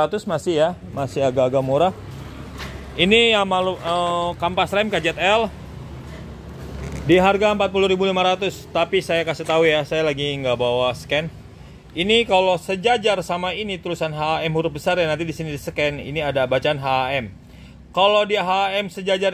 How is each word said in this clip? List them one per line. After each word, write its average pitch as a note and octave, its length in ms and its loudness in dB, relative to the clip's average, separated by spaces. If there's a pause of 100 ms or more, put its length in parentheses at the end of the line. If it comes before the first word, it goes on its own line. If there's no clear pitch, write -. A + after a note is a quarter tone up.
ratus G#3 240 -2
masih E3 320 0
ya, D#3+ 100 6 (220)
masih C3+ 320 -2
agak-agak C3 400 2
murah. D3 320 2 (1040)
Ini A3 400 6
Yamaha, F#3 320 0
eh, F3 640 -2
kampas F3 400 0
rem G#3 160 0
K F3 80 0
Z D#3+ 160 -2
L. G3+ 320 2 (1600)
Di F3+ 160 6
harga G3+ 320 4
empat G3 160 0
puluh G3 160 2
ribu F#3 160 2
lima F#3+ 160 0
ratus, F#3 480 -2
tapi E3+ 320 0
saya E3 240 0
kasih D#3 240 -4
tahu E3 160 4
ya, D3+ 240 4
saya D#3+ 160 0
lagi C#3+ 240 0 (160)
nggak B2 160 0
bawa B2 320 2
scan. C#3+ 400 -4 (640)
Ini G#3+ 320 2
kalau F#3 320 4
sejajar G3+ 640 0
sama F3+ 320 -4
ini G3 240 -6
tulisan D#3+ 320 -4
H D3+ 320 -2
M D#3+ 160 0
huruf D#3+ 160 -2
besar F3+ 240 0
ya, E3 80 2
nanti D#3 160 -2
di E3 80 -4
sini D#3+ 160 -6
di D3 160 -6
scan. D3 400 -2
Ini D3 240 -4
ada C3+ 160 2
bacaan C3+ 400 0
H C3 320 0
M. A2+ 160 -4 (640)
Kalau G#3 320 6
dia G3+ 160 0
H F#3+ 320 0
M G3+ 160 -2
sejajar F#3+ 420 0